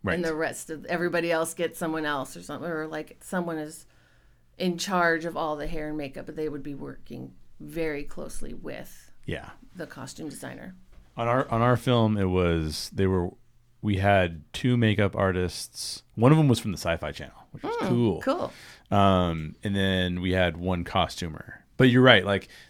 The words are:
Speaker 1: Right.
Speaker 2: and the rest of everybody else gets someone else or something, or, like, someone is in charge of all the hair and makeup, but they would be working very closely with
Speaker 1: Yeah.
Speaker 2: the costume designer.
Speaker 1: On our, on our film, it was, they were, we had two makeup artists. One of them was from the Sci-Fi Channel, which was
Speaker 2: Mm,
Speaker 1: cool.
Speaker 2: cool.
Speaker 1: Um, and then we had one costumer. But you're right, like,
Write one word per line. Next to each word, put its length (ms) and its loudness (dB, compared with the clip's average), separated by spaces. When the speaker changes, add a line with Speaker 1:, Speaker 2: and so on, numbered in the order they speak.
Speaker 1:
Right. 120 0
Speaker 2:
and 100 -2
the 100 -2
rest 340 -6
of 180 -10
everybody 460 -2
else 220 0
gets 240 -4
someone 260 -4
else 320 -4
or 60 -16
something, 260 -10
or, 180 -6
like, 360 -12
someone 360 -4
is 280 -12
in 200 0
charge 460 2
of 120 -6
all 200 -4
the 120 -8
hair 200 -4
and 80 -6
makeup, 300 -8
but 100 -12
they 120 -4
would 160 -8
be 100 -8
working 580 -12
very 440 -4
closely 480 -6
with 580 -12
Speaker 1:
Yeah. 260 -8
Speaker 2:
the 120 -10
costume 420 -12
designer. 460 -14
Speaker 1:
On 120 -2
our, 220 0
on 120 2
our 140 6
film, 400 4
it 100 2
was, 680 2
they 140 2
were, 240 2
we 180 0
had 440 4
two 240 0
makeup 400 2
artists. 880 -2
One 160 6
of 60 8
them 100 4
was 100 4
from 140 -6
the 60 -6
Sci-Fi 340 -2
Channel, 400 -14
which 100 -16
was 140 -4
Speaker 2:
Mm, 120 -2
Speaker 1:
cool. 340 2
Speaker 2:
cool. 300 -2
Speaker 1:
Um, 720 4
and 140 -2
then 440 0
we 120 0
had 240 2
one 280 -2
costumer. 720 -4
But 100 8
you're 140 6
right, 240 8
like, 220 0